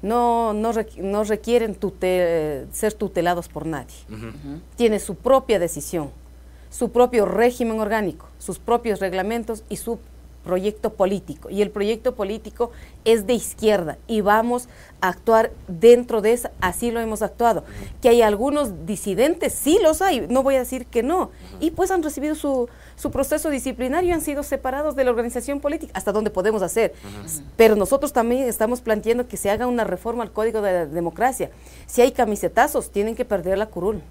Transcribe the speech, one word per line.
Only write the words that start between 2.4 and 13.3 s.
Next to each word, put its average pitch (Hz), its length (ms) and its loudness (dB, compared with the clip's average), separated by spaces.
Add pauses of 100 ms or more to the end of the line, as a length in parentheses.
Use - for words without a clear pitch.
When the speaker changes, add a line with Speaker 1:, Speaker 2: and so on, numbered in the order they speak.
Speaker 1:
ser 214 220 -2
tutelados 175 540 -2
por 151 180 -10
nadie. 151 300 -8 (140)
Speaker 2:
Ujú. 110 180 -12
Speaker 3:
Ujú. 147 320 -14 (160)
Speaker 1:
Tiene 214 240 2
su 190 160 -8
propia 262 440 2
decisión, 165 520 -4 (580)
su - 220 -4
propio 247 340 4
régimen 226 540 0
orgánico, 208 480 -4 (100)
sus - 220 -10
propios 233 400 0
reglamentos 220 720 -4
y 208 80 -8
su - 220 -8 (440)
proyecto 208 500 -2
político. - 560 -2
Y 196 140 0
el 202 80 -2
proyecto 220 420 -2
político 214 560 -6 (340)
es 220 220 4
de 247 80 2